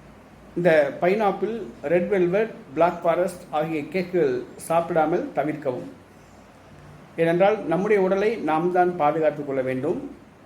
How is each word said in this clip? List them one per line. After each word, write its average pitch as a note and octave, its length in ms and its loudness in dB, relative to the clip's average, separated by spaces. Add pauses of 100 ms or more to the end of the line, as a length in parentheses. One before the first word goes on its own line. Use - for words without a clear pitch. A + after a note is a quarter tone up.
(560)
இந்த D#3+ 460 4
பைனாப்பிள், G3+ 600 0 (220)
ரெட் F3+ 260 0
வெல்வெட், G3+ 420 0 (220)
பிளாக் E3+ 300 0
ஃபாரஸ்ட் F3 380 0 (100)
ஆகிய D#3 300 -2
கேக்குகள் E3+ 640 -2 (120)
சாப்பிடாமல் E3+ 800 0
தவிர்க்கவும். C#3+ 580 -4 (1200)
ஏனென்றால், F3+ 500 4
நம்முடைய F#3+ 360 2
உடலை G3 340 2
நாம் D#3 360 0
தான் F3+ 240 2
பாதுகாத்துக் D3+ 500 0
கொள்ள C#3 160 -2
வேண்டும். C3 500 -4 (340)